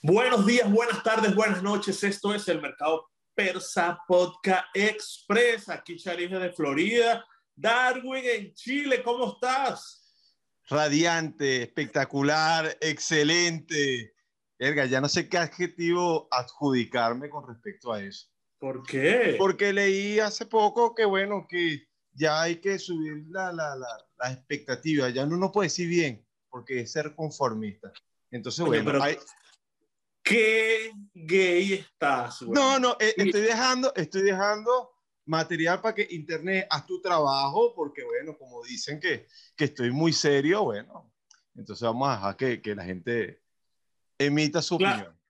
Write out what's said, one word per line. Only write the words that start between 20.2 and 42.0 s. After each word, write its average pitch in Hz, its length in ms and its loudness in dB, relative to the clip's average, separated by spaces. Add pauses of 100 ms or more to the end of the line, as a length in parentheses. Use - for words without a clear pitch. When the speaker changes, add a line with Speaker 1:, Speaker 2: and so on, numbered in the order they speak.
Speaker 2:
hace 208 260 -4
poco 220 480 2
que, 226 100 2
bueno, 196 420 0
que 165 400 -2 (260)
ya 156 280 0
hay 170 220 -2
que 196 160 -2
subir 156 500 -8
la, 185 240 -6
la, 151 240 -6
la, 127 120 -10 (300)
la 127 140 -4
expectativa. 135 760 -2
Ya 131 140 -2
uno 160 120 -2
no 185 160 0
puede 202 140 2
decir 175 200 -4
bien, 165 400 0 (260)
porque 123 280 -6
es 113 100 -8
ser 151 240 -4
conformista. 110 800 -4 (360)
Entonces, 120 340 -8
Speaker 1:
Oye, 143 200 2
Speaker 2:
bueno, - 40 -2
Speaker 1:
pero 139 180 2
Speaker 2:
hay 151 120 0 (1040)
Speaker 1:
qué 220 680 2 (240)
gay 180 600 2
estás, 127 680 -2
güey. 190 180 2
Speaker 2:
No, 269 200 6
no, 247 180 2
eh, 220 180 2
Speaker 1:
Y 196 120 2
Speaker 2:
estoy 202 140 2
dejando, 254 520 2
estoy 190 280 -2
dejando 214 680 0 (360)
material 165 540 0
para 220 140 -2
que 208 160 -2
internet, 170 580 -4
haz 147 180 -4
tu 180 140 -8
trabajo, 156 720 2
porque, 147 300 -8
bueno, 156 340 -6
como 123 280 -18
dicen 151 340 -10
que, 147 300 -4 (280)
que 151 100 2
estoy 123 260 -2
muy 156 200 2
serio, 151 520 2
bueno, 117 480 -8 (420)
entonces 104 320 -12
vamos 123 220 0